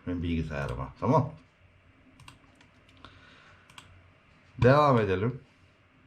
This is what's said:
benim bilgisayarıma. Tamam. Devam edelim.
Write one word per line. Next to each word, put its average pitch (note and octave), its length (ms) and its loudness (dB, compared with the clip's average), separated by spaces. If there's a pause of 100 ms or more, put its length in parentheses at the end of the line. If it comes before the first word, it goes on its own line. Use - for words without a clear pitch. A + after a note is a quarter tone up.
benim F2 160 -6
bilgisayarıma. C#2+ 680 -6 (120)
Tamam. C3 320 0 (3250)
Devam C#3 360 6
edelim. G#2 420 -2 (680)